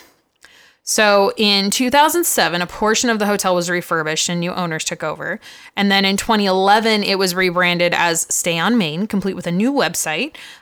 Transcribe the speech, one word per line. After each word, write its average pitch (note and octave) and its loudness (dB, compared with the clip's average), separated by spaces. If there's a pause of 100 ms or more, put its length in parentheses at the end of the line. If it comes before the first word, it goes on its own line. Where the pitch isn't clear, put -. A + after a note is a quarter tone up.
(840)
So G3+ 2
in G3+ 2
two B3+ 0
thousand D4+ 4
seven, F3 0
a F3 -4
portion A3 0
of A3+ 0
the G#3 0
hotel G3 0
was F3 0
refurbished E3 -2
and F3 -2
new F3 -4
owners E3 -4
took - -8
over. D#3 -6 (360)
And G3+ 2
then G3 2
in G3 0
twenty G#3 0
eleven, G3+ 2
it F#3+ 0
was F#3 0
rebranded F3 2
as E3 0
Stay E3+ -2
on G#3+ 0
Main, F3 -2
complete G3 -2
with F3 -8
a F3 -4
new G#3+ 0
website. E3+ -2 (260)